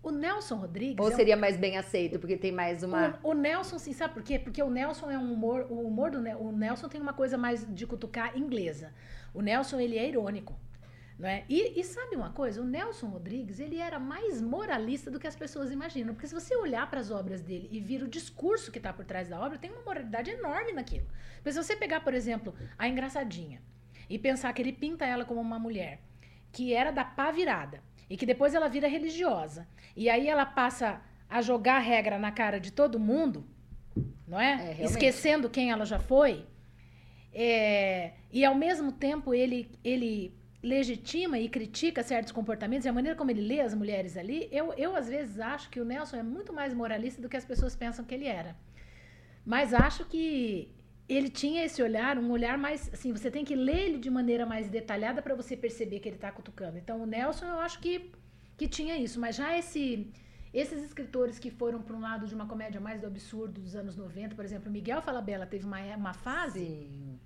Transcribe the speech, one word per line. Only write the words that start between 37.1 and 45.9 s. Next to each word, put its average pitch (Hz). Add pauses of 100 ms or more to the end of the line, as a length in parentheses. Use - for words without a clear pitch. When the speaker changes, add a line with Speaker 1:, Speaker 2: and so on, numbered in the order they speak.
Speaker 1:
é... 208 (200)
e 269
ao 269
mesmo 302
tempo 277
ele, 247 (140)
ele 226 (300)
legitima 269
e 226
critica 240
certos 233
comportamentos, 220
e -
a 240
maneira 277
como 269
ele 214
lê 247
as 220
mulheres 196
ali, 262
eu, 311
eu 359
às 240
vezes 240
acho 269
que 247
o 240
Nelson 269